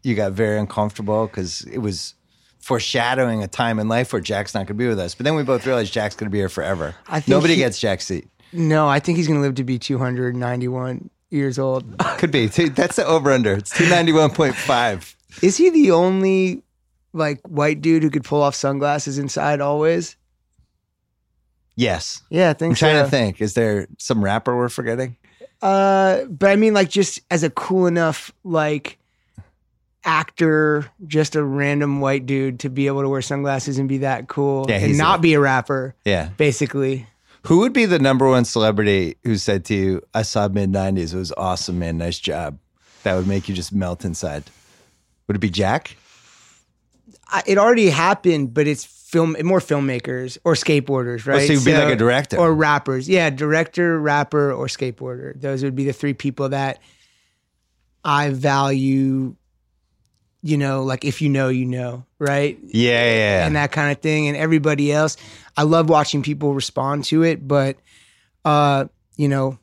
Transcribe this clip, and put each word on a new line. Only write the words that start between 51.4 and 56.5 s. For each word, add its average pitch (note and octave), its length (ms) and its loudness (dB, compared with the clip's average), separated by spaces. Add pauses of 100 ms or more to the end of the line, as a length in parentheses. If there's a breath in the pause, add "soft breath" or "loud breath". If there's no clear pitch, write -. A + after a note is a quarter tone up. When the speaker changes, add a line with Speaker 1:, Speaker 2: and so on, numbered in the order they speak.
Speaker 1:
you'd C#3 140 4
be - 100 4
like D3 140 4
Speaker 2:
So, C3+ 60 2
Speaker 1:
a - 20 2
director. B2 420 2
Speaker 2:
or E3 160 4
rappers. C#3+ 540 0
Yeah, F3 220 2
director, D#3+ 680 0
rapper, D3 520 0
or B2+ 160 -4
skateboarder. C3 720 -10
Those C3+ 240 -6
would C3+ 120 -4
be C3+ 100 -4
the C#3 80 -2
three C#3+ 200 -4
people C#3 360 -6
that C3+ 300 -4 (1200 soft breath)